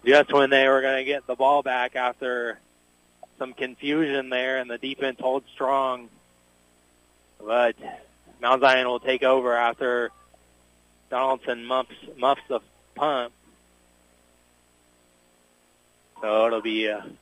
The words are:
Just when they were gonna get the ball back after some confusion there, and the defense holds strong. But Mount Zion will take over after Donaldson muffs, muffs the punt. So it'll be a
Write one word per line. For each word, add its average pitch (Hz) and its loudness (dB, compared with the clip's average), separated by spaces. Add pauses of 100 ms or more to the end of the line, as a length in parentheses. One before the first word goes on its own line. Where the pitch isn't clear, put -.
Just 139 6
when 139 4
they 135 4
were 135 4
gonna 135 -2
get 139 -4
the 127 -6
ball 139 2
back 127 -4
after 123 -4 (800)
some 131 -10
confusion 139 -4
there, 127 -4
and 123 -8
the 120 -8
defense 131 -8
holds 131 -2
strong. 131 -2 (1400)
But 117 0 (640)
Mount 127 2
Zion 131 4
will 123 -2
take 131 -2
over 131 4
after 120 0 (1000)
Donaldson 127 -2
muffs, 127 -4 (220)
muffs 131 0
the 123 -4 (340)
punt. 139 -4 (3000)
So 110 2
it'll 113 0
be 110 -4
a 104 -6 (180)